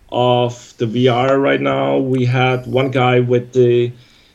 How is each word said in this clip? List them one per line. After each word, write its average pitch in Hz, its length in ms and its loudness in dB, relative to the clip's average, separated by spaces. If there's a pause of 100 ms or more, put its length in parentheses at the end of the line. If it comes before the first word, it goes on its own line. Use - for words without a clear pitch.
of 123 680 -2
the 123 80 -4
V 123 240 0
R 135 280 2
right 139 220 0
now. 139 380 -2
We 131 280 -2
had 127 400 0
one 127 260 -2
guy 127 280 2
with 123 320 -2
the, 120 400 2 (440)